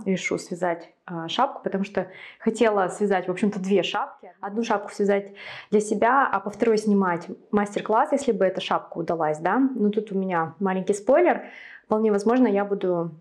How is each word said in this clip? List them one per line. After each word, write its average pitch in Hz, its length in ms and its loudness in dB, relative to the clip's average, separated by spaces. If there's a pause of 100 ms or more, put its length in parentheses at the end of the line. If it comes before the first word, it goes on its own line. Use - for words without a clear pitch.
решу 185 320 -2
связать, 170 520 -6 (180)
э, 165 200 -10
шапку, 233 360 -2
потому 196 200 -2
что 190 240 -4 (320)
хотела 220 480 2
связать, 185 400 0
в 185 40 0
общем-то, 202 280 0
две 185 240 2
шапки. 214 480 -6 (100)
Одну 202 220 -6
шапку 208 280 -2
связать 202 420 0 (380)
для 208 80 4
себя, 226 520 2
а 196 80 0
по 208 100 -8
второй 220 280 2
снимать 196 500 2 (240)
мастер-класс, 208 600 0
если 269 200 0
бы 196 140 2
эта 185 160 -2
шапка - 360 -4
удалась, 165 420 -2
да. 180 180 0
Но 254 320 2
тут 214 220 -2
у 190 60 -4
меня 180 420 -2
маленький 185 340 0
спойлер. 277 500 2 (420)
Вполне 214 260 2
возможно, 226 360 4
я 202 160 2
буду, 180 580 -2